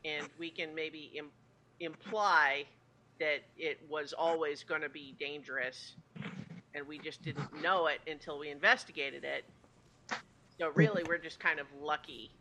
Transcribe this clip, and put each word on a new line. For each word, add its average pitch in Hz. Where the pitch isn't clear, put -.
and 147
we 165
can 160
maybe 156
im-, 151
imply 165
that 151
it 156
was 147
always 160
gonna 156
be 143
dangerous, 135
and 143
we 151
just 147
didn't 147
know 175
it 147
until 151
we 147
investigated 143
it. 139
So 165
really, 165
we're 170
just 165
kind 160
of 139
lucky 147